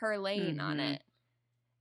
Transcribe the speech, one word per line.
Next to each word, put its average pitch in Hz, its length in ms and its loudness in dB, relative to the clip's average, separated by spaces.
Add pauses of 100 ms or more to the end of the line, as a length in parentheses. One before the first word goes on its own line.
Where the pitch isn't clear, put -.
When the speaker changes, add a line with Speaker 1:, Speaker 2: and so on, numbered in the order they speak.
Speaker 1:
her 214 180 0
laying 190 420 0
on 165 160 -2
Speaker 2:
Mm-hmm. 131 180 0
Speaker 1:
it. - 80 -10 (800)